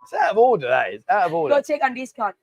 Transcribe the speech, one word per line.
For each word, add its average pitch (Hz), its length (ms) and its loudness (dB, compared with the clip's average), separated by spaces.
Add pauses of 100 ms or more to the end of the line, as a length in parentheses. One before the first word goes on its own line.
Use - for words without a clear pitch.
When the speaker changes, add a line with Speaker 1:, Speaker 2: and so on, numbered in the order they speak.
Speaker 1:
It's - 100 -16
out 370 200 -2
of 196 40 -2
order, 220 300 4
that 120 260 0
is. 107 160 -16
Out 190 160 2
of 160 80 -2
order. 165 220 0
Speaker 2:
Go 285 80 4
check 294 200 -4
on 254 120 -2
Discord. 233 480 -8